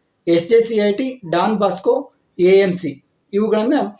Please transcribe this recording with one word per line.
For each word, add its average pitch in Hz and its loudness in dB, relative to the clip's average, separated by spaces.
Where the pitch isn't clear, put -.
ಎಸ್ 170 0
ಜೆ 226 4
ಸಿ 226 -2
ಐ 208 0
ಟಿ, 262 -6
ಡಾನ್ 196 0
ಬಾಸ್ಕೋ, 202 -2
ಎ 180 4
ಎಂ 196 2
ಸಿ 147 -10
ಇವುಗಳನ್ನ 214 0